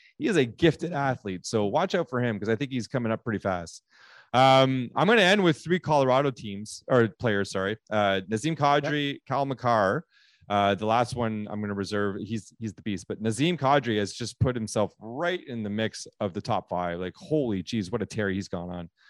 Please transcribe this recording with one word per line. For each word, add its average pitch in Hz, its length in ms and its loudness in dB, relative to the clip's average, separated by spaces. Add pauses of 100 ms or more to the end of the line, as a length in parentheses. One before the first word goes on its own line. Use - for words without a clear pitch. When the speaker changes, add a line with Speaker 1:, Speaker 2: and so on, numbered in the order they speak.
(180)
Speaker 1:
he 294 100 -2
is 208 100 2
a 135 80 4
gifted 165 480 0
athlete. 131 520 -4
So 107 200 0
watch 151 300 0
out 170 140 -2
for 123 120 -2
him, 113 180 0
'cause 101 100 -4
I 113 60 2
think 131 160 -4
he's 123 160 -4
coming 120 240 -2
up 110 140 -4
pretty 107 140 -2
fast. 87 440 -4 (500)
Um, 131 640 6
I'm 147 100 4
gonna 226 140 6
end 196 200 6
with 170 220 2
three 175 160 0
Colorado 139 500 2
teams 107 600 -10
or 120 180 6
players, 101 440 -2
sorry. 98 260 -2 (120)
Uh, 101 300 2 (100)
Nazem 127 280 -4
Kadri, 143 560 0
Speaker 2:
Yep. - 160 -18
Speaker 1:
Cal 135 160 -2
Makar. 120 580 2 (460)
Uh, 101 260 2
the 101 100 -4
last 117 300 0
one 110 340 -4
I'm 104 120 -8
gonna 104 120 -4
reserve. 101 460 -4
He's, 110 400 -8
he's 110 140 -6
the - 80 -20
beast, 98 260 -6
but 101 160 -8
Nazem 131 340 0
Kadri 131 400 2
has 101 140 0
just - 300 -10
put 127 120 0
himself 110 460 -2
right 156 480 -6
in 117 160 -8
the 104 60 -6
mix 107 360 -2 (140)
of 101 140 -4
the 104 80 -6
top 98 260 -2
five. 87 320 -4
Like, 90 160 -6
holy 123 480 -2
jeez, 101 300 -4
what 117 80 -2
a 98 40 -6
tear 104 240 -4
he's 95 200 -4
gone 87 200 -8
on. 87 200 -10 (200)